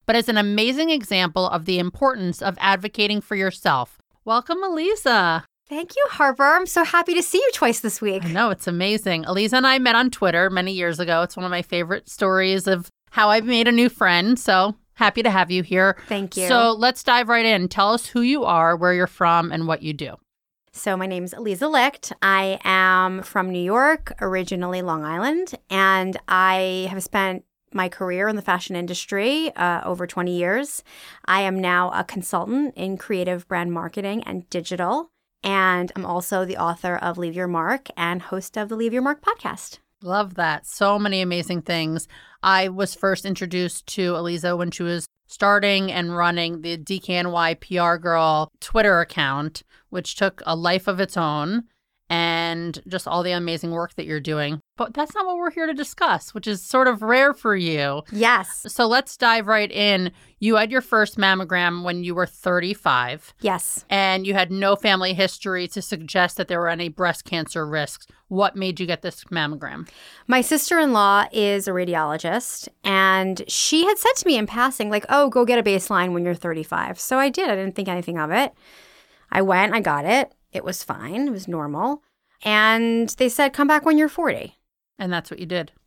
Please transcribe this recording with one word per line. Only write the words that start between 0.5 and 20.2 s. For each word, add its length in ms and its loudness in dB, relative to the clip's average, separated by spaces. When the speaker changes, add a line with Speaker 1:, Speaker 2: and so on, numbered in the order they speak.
Speaker 1:
example 580 0
of 160 -4
the 140 0
importance 640 -2
of 180 -4
advocating 640 0
for 120 -8
yourself. 600 -2
Welcome, 320 0
Aliza. 840 0
Speaker 2:
Thank 300 -8
you, 140 4
Harper. 340 2
I'm 220 6
so 180 2
happy 300 2
to 80 2
see 160 0
you 160 4
twice 260 2
this 220 -4
week. 240 -2
Speaker 1:
I 60 -4
know, 180 2
it's 160 -6
amazing. 580 0
Aliza 300 0
and 120 4
I 120 4
met 160 4
on 160 4
Twitter 400 2
many 240 -2
years 260 -2
ago. 220 2
It's 160 -4
one 80 -6
of 40 -4
my 120 -2
favorite 480 -4
stories 560 0
of 240 0
how 180 4
I 100 6
made 260 2
a 60 4
new 160 6
friend, 500 2
so 380 2
happy 280 2
to 80 4
have 200 2
you 120 0
here. 340 2
Speaker 2:
Thank 300 -4
you. 100 0
Speaker 1:
So 260 4
let's 300 0
dive 260 2
right 180 4
in. 200 2
Tell 260 2
us 140 0
who 140 -2
you 240 2
are, 320 4
where 160 2
you're 140 2
from, 440 2
and 160 -4
what 160 -2
you 120 -6
do. 200 -10